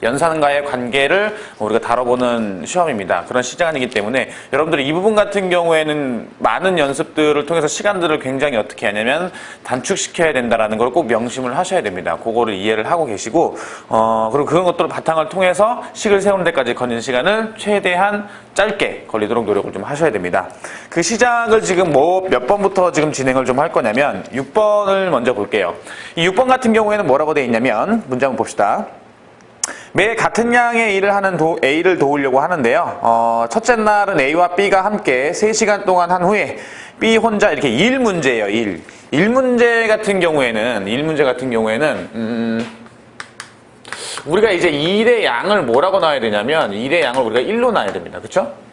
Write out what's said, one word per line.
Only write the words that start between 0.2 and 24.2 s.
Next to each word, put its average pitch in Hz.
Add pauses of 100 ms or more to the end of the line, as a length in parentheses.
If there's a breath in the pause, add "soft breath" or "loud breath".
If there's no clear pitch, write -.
관계를 139 (240 loud breath)
우리가 107
다뤄보는 117
시험입니다. 101
그런 123
시간이기 147
때문에 113 (240 loud breath)
여러분들이 147
이 143
부분 190
같은 202
경우에는 156 (120)
많은 147
연습들을 147
통해서 160
시간들을 175
굉장히 135
어떻게 -
하냐면 120 (300 loud breath)
단축시켜야 156
된다라는 113
걸 120
꼭 147
명심을 120
하셔야 180
됩니다. 87
그거를 113
이해를 110
하고 165
계시고, 113 (320 loud breath)
어, 113
그리고 139
그런 165
것들을 170
바탕을 160
통해서 190 (120)
식을 202
세우는 190
데까지 135
걸리는 120
시간을 165
최대한 202 (240 loud breath)
짧게 185
걸리도록 110
노력을 98
좀 98
하셔야 147
됩니다. 90 (420 loud breath)
그 170
시작을 233
지금 175
뭐 170
몇 208
번부터 190
지금 151
진행을 131
좀 123
할 160
거냐면 120